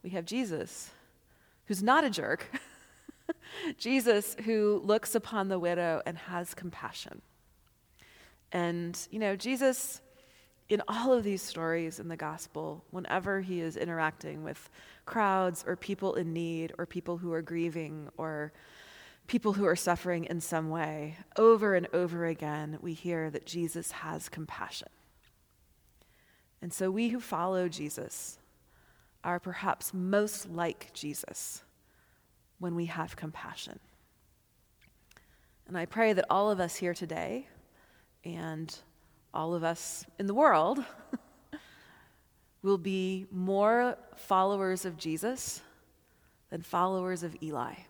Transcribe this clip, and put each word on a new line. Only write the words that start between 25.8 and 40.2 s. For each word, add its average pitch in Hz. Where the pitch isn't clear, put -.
And 175
so 190
we 226
who 240
follow 180
Jesus -
are 175
perhaps -
most 196
like 170
Jesus -
when 175
we 170
have 170
compassion. -
And 180
I 170
pray 220
that 185
all 202
of 196
us 170
here 175
today 170
and 165
all 165
of 165
us -
in 196